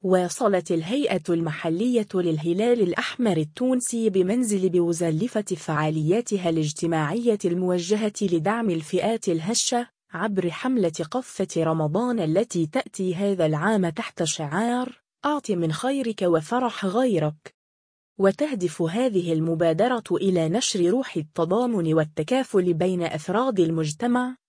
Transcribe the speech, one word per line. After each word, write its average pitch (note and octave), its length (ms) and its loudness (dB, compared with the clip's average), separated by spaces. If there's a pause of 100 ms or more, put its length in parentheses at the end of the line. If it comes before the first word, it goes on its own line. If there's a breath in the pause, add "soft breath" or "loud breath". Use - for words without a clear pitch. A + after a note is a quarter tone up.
واصلت F#3 680 2
الهيئة F#3 580 -2
المحلية F3 840 0
للهلال F3+ 680 0
الأحمر F#3+ 560 0
التونسي A#3 760 0
بمنزل G3 580 2
بوزلفة E3+ 720 0
فعالياتها D#3+ 1040 -2
الاجتماعية E3 960 0
الموجهة F3+ 680 0 (100)
لدعم G3 480 0
الفئات F3+ 580 -2
الهشة A3 600 -2 (240)
عبر F#3 380 -2
حملة G#3+ 420 0 (180)
قفة A#3+ 460 -4
رمضان D#3+ 640 0
التي E3 460 0
تأتي F#3 480 -4
هذا F#3+ 320 0
العام F3 420 2
تحت - 340 -6
شعار A3+ 800 -2 (220)
"أعط D4 260 -2
من E3+ 220 0
خيرك A#3+ 500 -2
وفرح G3 640 0
غيرك". F#3 680 0 (640)
وتهدف G3 640 0
هذه F3+ 500 0
المبادرة E3 800 2
إلى F3+ 360 2
نشر F3+ 420 0
روح B3+ 260 0
التضامن F3 760 0
والتكافل F3 800 2
بين F3+ 280 0
أفراد F#3+ 580 -2
المجتمع F3 760 0 (120)